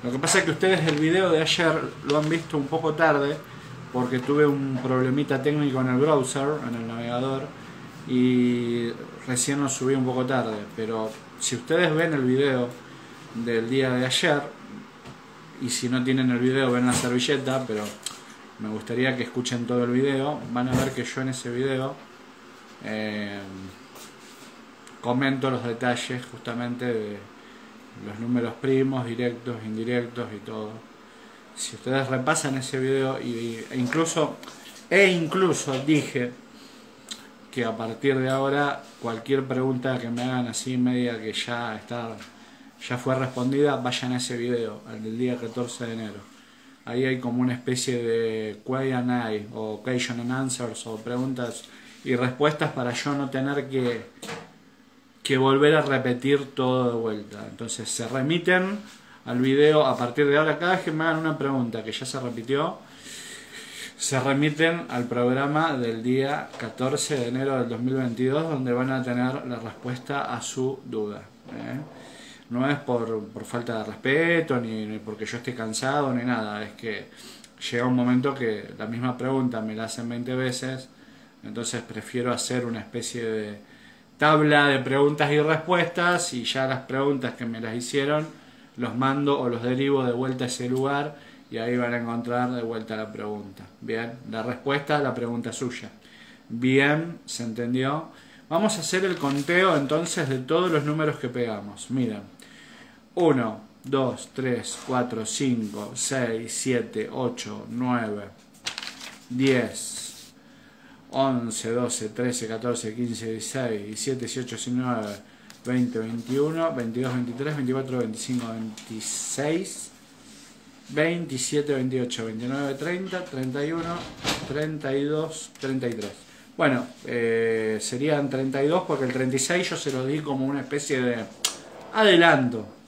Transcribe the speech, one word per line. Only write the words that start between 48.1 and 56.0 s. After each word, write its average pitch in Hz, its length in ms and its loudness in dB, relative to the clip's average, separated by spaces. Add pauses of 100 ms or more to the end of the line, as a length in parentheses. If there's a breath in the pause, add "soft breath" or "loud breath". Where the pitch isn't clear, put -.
Q 127 100 -2
and 131 360 0
A 120 200 0 (220)
o 110 280 -6
question 120 380 -2
and 120 140 -2
answers 127 520 -4
o 113 120 -8
preguntas 123 680 -4 (400 loud breath)
y 127 140 0
respuestas 147 560 2
para 123 200 -2
yo 143 220 -2
no 139 140 -2
tener 135 400 -2
que, 120 360 0 (1160)
que 135 140 2
volver 139 380 8
a 151 60 6
repetir 135 720 2